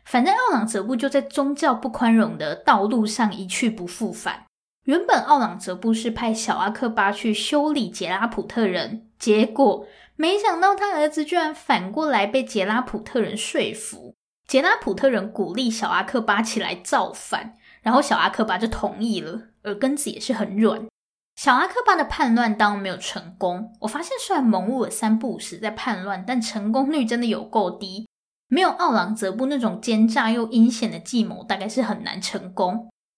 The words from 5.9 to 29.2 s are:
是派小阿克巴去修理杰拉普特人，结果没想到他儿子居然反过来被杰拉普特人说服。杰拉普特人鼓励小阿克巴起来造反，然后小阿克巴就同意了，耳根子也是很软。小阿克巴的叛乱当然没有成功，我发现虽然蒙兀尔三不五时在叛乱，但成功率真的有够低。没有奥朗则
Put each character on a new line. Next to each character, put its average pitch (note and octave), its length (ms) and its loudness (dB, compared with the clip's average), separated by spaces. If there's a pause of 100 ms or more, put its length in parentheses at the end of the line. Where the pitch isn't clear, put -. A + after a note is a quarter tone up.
是 A3 160 0
派 A3+ 240 -2
小 A3 260 -2
阿 G3 120 0
克 A3+ 180 -2
巴 G#3 220 2
去 G#3+ 240 0
修 D4 380 2
理 A3 180 -2
杰 E3+ 180 -6
拉 G3 200 -2
普 G#3+ 140 -6
特 A3+ 220 -2
人， F3+ 440 -4 (100)
结 G#3+ 260 6
果 A3 420 2 (280)
没 F4 240 0
想 G4+ 220 2
到 G4 160 6
他 G4+ 160 -2
儿 D4+ 160 2
子 D4+ 160 -2
居 E4 100 -4
然 D#4 180 0
反 G3 380 -2
过 D4+ 180 -2
来 G#3+ 200 2
被 C4 160 0
杰 G3+ 200 -2
拉 A3 160 0
普 - 200 -8
特 - 200 -4
人 - 160 -2
说 - 380 -2
服。 - 400 -14 (320)
杰 C4+ 160 4
拉 G4 140 4
普 A3 180 -4
特 C#4 140 2
人 G#3+ 240 0
鼓 F3+ 220 -4
励 B3 160 0
小 A3 180 -4
阿 F3+ 160 0
克 A#3 160 -2
巴 A3 220 2
起 - 180 -2
来 E3+ 140 -4
造 - 380 -2
反， - 440 -8 (240)
然 A3+ 140 2
后 C#4+ 80 6
小 F#3+ 160 0
阿 E3+ 100 4
克 G#3+ 160 0
巴 F#3 140 -2
就 A3+ 80 -2
同 G#3 360 -4
意 G#3 180 -2
了， E3 200 -10 (220)
耳 G#3 120 -6
根 C4+ 220 0
子 A3 140 -4
也 - 100 -12
是 - 120 -4
很 G3 260 -4
软。 A3 280 2 (500)
小 B3+ 180 4
阿 D4+ 120 4
克 - 100 -6 (100)
巴 F#4+ 100 6
的 D#4 80 2
叛 C4 300 2
乱 A3+ 200 2
当 G#3 200 4
然 G3 80 -6
没 F#3+ 60 -4
有 F3+ 100 -6
成 E3+ 400 -12
功， F#3+ 420 -4
我 A3 80 -4
发 D4 140 -6
现 - 80 -8 (100)
虽 - 160 -2
然 C4+ 80 2
蒙 G3 240 2
兀 C4 120 -2
尔 G#3 100 -2
三 A3 280 2
不 G#3 160 -4
五 - 40 -10
时 - 180 -12
在 G#3+ 140 -4
叛 A3 320 -6
乱， F#3+ 240 -6
但 B3 120 0
成 A3 320 -4
功 C4+ 220 2
率 C4+ 140 2
真 A#3+ 140 -2
的 A#3+ 60 0
有 G#3+ 180 -2
够 G3 260 0
低。 G3 360 -12 (420)
没 D4 120 2
有 F4 80 4
奥 B3 240 0
朗 G3+ 220 2
则 F#3+ 180 -4